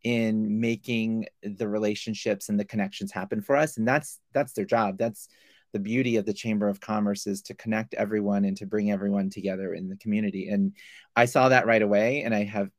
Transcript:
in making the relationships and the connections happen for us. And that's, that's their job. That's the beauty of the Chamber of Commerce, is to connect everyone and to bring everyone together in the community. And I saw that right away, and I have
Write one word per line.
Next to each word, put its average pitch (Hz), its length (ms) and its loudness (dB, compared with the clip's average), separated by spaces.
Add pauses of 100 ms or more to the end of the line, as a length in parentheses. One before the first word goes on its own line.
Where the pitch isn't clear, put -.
in 110 580 0
making 113 640 -2 (180)
the 104 240 -4
relationships 107 800 -2
and 104 100 2
the 101 60 0
connections 98 480 -4
happen 95 280 -4
for 139 140 0
us. 151 220 2
And 110 100 0
that's, 147 320 0 (140)
that's 139 200 0
their 104 120 -2
job. 101 340 2
That's 117 300 -4 (440)
the 104 60 -4
beauty 117 380 0
of 101 100 0
the 104 80 -2
Chamber 104 340 0
of 98 120 -4
Commerce, 104 460 -2
is 98 160 -4
to - 120 -14
connect 110 400 -4
everyone 101 500 0
and 98 140 -2
to 104 80 -10
bring 104 240 0
everyone 101 400 -2
together 95 420 -6
in 90 160 -8
the 98 80 -10
community. 104 520 -2
And 98 260 2 (420)
I 120 80 8
saw 131 240 4
that 127 160 6
right 113 160 6
away, 107 440 4
and 113 100 0
I 104 100 2
have 101 240 -2 (100)